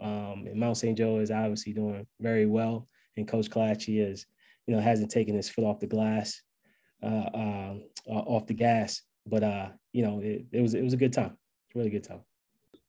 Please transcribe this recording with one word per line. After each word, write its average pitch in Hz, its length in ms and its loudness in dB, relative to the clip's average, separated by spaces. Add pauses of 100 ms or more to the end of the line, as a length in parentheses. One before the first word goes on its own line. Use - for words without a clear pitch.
Um, 101 460 -6
and 98 80 -10
Mount 113 220 0
Saint 113 200 0
Joe 110 220 2
is 107 120 0
obviously 107 420 -2
doing 107 340 -4 (140)
very 110 260 4
well. 113 420 0 (280)
And 107 120 -4
Coach 110 220 0
Clatchy 107 500 2
is, 98 260 -2 (400)
you 120 80 2
know, 107 60 4
hasn't 110 300 4
taken 107 240 2
his 98 160 -2
foot 226 140 0
off 208 160 0
the 202 60 -4
glass, 110 540 0 (600)
uh, 107 40 -6
uh, 107 680 -4 (340)
uh, 113 40 -6
off 110 340 0
the 113 80 -2
gas. 113 480 2 (240)
But, 107 160 2
uh, 101 260 0 (240)
you 123 100 0
know, 104 180 0
it, 107 320 -4
it 120 80 2
was, 117 140 4
it 104 80 0
was 127 120 0
a - 20 2
good 127 160 4
time. - 240 0 (300)
It's - 80 -16
a 120 40 -6
really 110 120 0
good 101 140 -4
time. - 180 -16 (680)